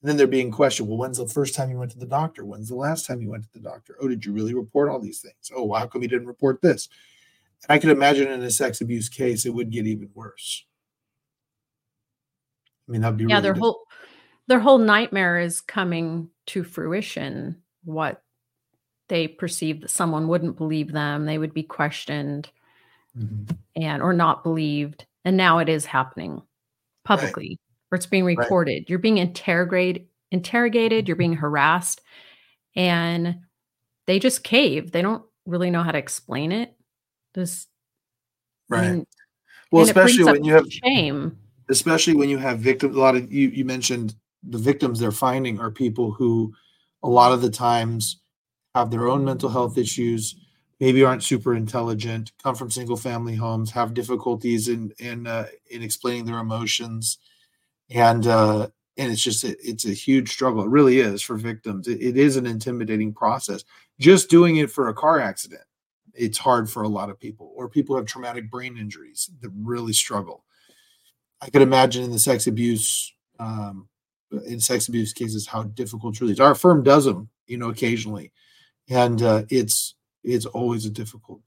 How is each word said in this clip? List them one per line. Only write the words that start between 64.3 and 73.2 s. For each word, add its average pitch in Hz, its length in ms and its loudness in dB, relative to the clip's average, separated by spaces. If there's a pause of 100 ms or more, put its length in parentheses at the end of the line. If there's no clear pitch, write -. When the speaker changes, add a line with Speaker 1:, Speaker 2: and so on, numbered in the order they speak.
Speaker 1:
it 147 120 0
for 131 180 -2
a 107 60 -4
car 156 260 2
accident, - 440 -8 (500)
it's 113 240 -4
hard 117 320 2
for 110 140 -6
a 107 40 -2
lot 104 220 -4
of 98 100 -16
people, - 360 -18
or 127 120 -10
people 139 280 -2
have 123 100 -2
traumatic 117 460 -12
brain 123 260 -12
injuries - 540 -12 (100)
that 120 140 -14
really 113 380 -6
struggle. - 520 -4 (960)
I 135 80 -14
could 135 140 8
imagine 127 400 4
in 123 80 -6
the 117 80 -4
sex 123 260 2
abuse, 117 640 -2 (280)